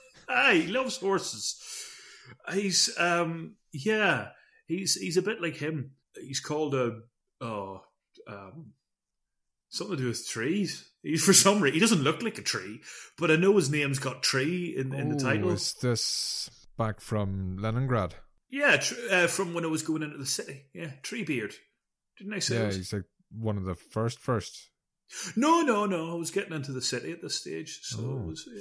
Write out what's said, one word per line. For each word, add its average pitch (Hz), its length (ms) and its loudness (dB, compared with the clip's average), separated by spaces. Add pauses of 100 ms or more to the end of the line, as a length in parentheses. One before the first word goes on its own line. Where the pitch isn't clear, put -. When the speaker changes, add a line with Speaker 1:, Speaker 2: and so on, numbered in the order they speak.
(280)
Speaker 1:
Aye, 220 380 6
he 185 60 -2
loves 247 240 -2
horses. 185 640 -2 (920)
He's, 190 460 2
um, 170 560 2 (180)
yeah, 165 560 2 (380)
he's, 180 300 -2
he's 180 200 -4
a 180 60 6
bit 196 180 -4
like 165 160 -4
him. 151 360 -6 (280)
He's 131 200 -6
called 147 340 -2
a, 117 260 0 (400)
oh, 101 420 -8 (460)
um, 104 440 -16 (960)
something 190 280 -8
to 135 60 -2
do 127 60 0
with - 200 -4
trees. 165 600 -2 (140)
He, 160 140 0
for 156 160 6
some 202 280 8
reason, 139 140 6
he 165 60 2
doesn't 214 220 6
look 151 200 2
like 226 160 -4
a - 40 -10
tree, 104 380 -6 (380)
but 160 120 4
I 160 60 8
know 196 200 6
his 143 140 6
name's 143 280 0
got 131 240 -4
tree 170 540 0
in, 135 180 -2
in 147 160 -2
the 151 60 0
Speaker 2:
Oh, - 20 0 (120)
Speaker 1:
title. 104 200 2
Speaker 2:
is - 240 -2
this - 760 -2 (260)
back 107 240 -2
from 98 580 -2
Leningrad? 110 560 0 (360)
Speaker 1:
Yeah, 269 260 4
tr-, - 180 -2 (160)
uh, 180 180 6
from 170 260 -2
when 170 100 -2
I 165 40 -2
was 156 140 0
going 156 200 -2
into 147 160 -8
the 135 80 -8
city. - 480 -6
Yeah, 165 160 -10 (120)
Treebeard. 143 520 -4 (640)
Didn't 202 160 -10
I 202 40 -6
say 120 180 0
it - 40 2
Speaker 2:
Yeah, 107 60 2
Speaker 1:
was 98 100 0
Speaker 2:
he's 92 160 -6
like 98 120 -2 (260)
one 107 260 -2
of 95 80 -4
the 92 100 -2
first, 117 460 -4
first. - 480 -4 (680)
Speaker 1:
No, 320 260 4
no, 208 240 2
no. 165 260 -2
I - 20 -4
was 170 160 -6
getting 196 220 -4
into 139 200 -6
the 127 100 -4
city 131 300 -4
at 170 100 -12
this - 120 -6
stage. - 480 -8
So - 200 -8
Speaker 2:
Oh. 131 200 -4
Speaker 1:
it 87 40 -6
was, - 220 -10 (120)